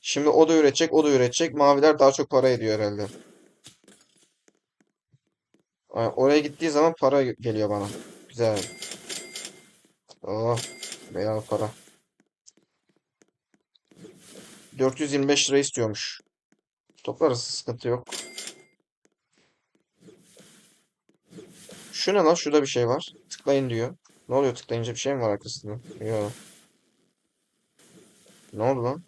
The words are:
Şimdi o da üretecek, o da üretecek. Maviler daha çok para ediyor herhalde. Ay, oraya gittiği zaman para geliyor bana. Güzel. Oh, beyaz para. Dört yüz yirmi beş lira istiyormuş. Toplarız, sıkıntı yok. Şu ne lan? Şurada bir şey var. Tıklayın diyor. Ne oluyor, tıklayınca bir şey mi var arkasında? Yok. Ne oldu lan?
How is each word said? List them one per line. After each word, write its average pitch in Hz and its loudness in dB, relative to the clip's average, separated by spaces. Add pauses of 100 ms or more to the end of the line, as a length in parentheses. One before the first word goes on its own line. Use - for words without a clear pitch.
Şimdi 147 0
o 160 6
da 165 4
üretecek, 156 4
o 156 6
da 147 4
üretecek. 135 2
Maviler 143 6
daha 139 6
çok 135 -4
para 131 4
ediyor 110 0
herhalde. 104 -4 (2750)
Ay, 113 -2
oraya 143 4
gittiği 147 -2
zaman 156 2
para 139 2
geliyor 110 -2
bana. 104 -4 (400)
Güzel. 110 -2 (1600)
Oh, 113 -2 (560)
beyaz 107 -4
para. 107 -4 (3000)
Dört 131 0
yüz 143 -4
yirmi 139 0
beş 139 2
lira 139 4
istiyormuş. 113 -4 (840)
Toplarız, 123 0
sıkıntı - -8
yok. 123 -4 (4000)
Şu - -2
ne 208 4
lan? 170 6
Şurada 151 2
bir 135 -2
şey 120 0
var. 139 -4 (160)
Tıklayın 135 -2
diyor. 120 -4 (320)
Ne 123 -4
oluyor, 131 2
tıklayınca 117 -6
bir 117 -10
şey 139 -2
mi 131 -4
var 110 0
arkasında? 107 -10
Yok. 107 -4 (2250)
Ne 104 -6
oldu 127 0
lan? 147 -4